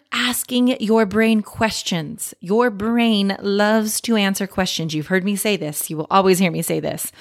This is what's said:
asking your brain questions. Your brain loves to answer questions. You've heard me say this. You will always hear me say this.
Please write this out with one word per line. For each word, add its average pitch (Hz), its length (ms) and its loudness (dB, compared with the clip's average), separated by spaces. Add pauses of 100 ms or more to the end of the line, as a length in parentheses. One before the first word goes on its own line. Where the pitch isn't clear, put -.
(120)
asking 247 680 0
your 220 240 4
brain 220 380 2
questions. - 960 -4
Your 233 320 0
brain 214 720 0
loves 208 600 0
to 226 120 0
answer 196 320 0
questions. 165 480 -4
You've 151 140 -4
heard 185 160 2
me 202 100 0
say 202 220 0
this. 151 340 -6
You 160 60 -6
will 156 160 -4
always 190 260 6
hear 180 140 2
me 165 100 -4
say 165 160 -2
this. - 320 -6 (100)